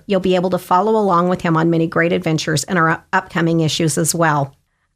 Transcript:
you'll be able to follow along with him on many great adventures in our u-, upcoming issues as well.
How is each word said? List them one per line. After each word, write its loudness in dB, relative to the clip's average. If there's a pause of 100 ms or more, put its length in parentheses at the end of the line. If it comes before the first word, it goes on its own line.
you'll 0
be 0
able 0
to -2
follow 0
along 2
with -2
him 0
on 2
many 2
great 0
adventures -2
in -4
our 2
u-, -2 (140)
upcoming 0
issues -2
as -2
well. 0 (400)